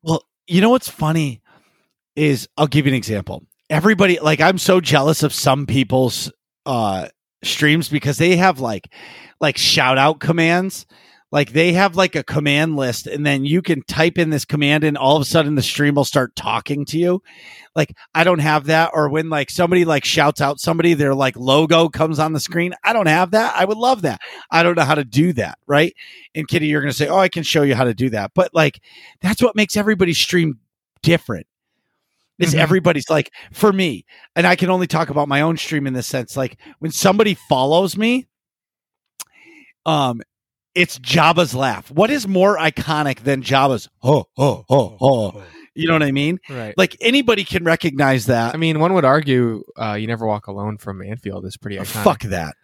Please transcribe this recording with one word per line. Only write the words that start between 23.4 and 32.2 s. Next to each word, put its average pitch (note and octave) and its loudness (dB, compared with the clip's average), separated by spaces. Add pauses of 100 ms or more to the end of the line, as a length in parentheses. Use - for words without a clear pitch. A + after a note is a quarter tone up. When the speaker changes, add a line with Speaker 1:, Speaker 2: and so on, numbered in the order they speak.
Speaker 1:
I F3+ 2
would G#3+ -2
love A#3+ 0
that. B2 -4 (300)
I E3+ 2
don't F3 2
know D#3+ 2
how C#3+ 2
to D3 -2
do D3 2
that, G#2 -4 (100)
right? D3 2 (400)
And D#3 -8
Kitty, D#3 -2
you're D3 0
gonna C#3+ -2
say, C#3+ -2
"Oh, E3+ 0
I F#3 2
can E3 -8
show - 0
you C#3 2
how B2+ 0
to A#2+ 0
do B2+ -2
that." G#2+ -6
But, - 2
like, D#3 0 (420)
that's G3+ 0
what A3+ 2
makes G#3+ 0
everybody's G3 0
stream D#3+ 0 (440)
different. D3+ -2 (920)